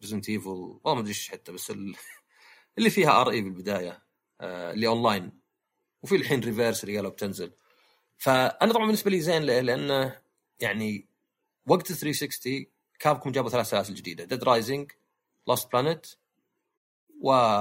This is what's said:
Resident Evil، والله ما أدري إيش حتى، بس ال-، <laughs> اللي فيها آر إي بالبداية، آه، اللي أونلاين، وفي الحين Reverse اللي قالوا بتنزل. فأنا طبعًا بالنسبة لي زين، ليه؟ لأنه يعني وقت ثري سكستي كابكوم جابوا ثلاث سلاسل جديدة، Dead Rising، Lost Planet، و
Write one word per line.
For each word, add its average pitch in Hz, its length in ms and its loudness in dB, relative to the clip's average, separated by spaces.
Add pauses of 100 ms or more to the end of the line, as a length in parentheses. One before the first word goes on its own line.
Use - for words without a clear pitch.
Resident 101 180 -6
Evil، 101 240 -4
والله 95 460 -6
ما 123 60 0
أدري 104 100 -4
إيش - 200 -8
حتى، 90 220 -14
بس 92 200 -10
ال-، 101 240 -10 (400)
<laughs> - 420 -20
اللي 220 120 4
فيها 143 320 6
آر 127 80 4
إي 117 120 0
بالبداية، 92 640 -6 (380)
آه، 87 300 -8
اللي 110 160 0
أونلاين، 113 440 0 (720)
وفي 196 120 2
الحين 139 280 0
Reverse 117 400 0
اللي 104 120 -6
قالوا 98 160 -4
بتنزل. 92 400 -8 (680)
فأنا 131 560 2
طبعًا 220 120 2
بالنسبة 214 260 2
لي 185 100 2
زين، 160 220 0
ليه؟ 127 180 2
لأنه 135 600 -2 (380)
يعني 107 480 -4 (600)
وقت 175 240 2
ثري 151 220 -4
سكستي 135 560 -6 (300)
كابكوم 147 320 0
جابوا 123 180 0
ثلاث 113 200 0
سلاسل 101 240 0
جديدة، 87 440 -8
Dead - 40 -12
Rising، 131 460 0 (640)
Lost 120 120 0
Planet، 151 520 -2 (1080)
و 135 100 2 (300)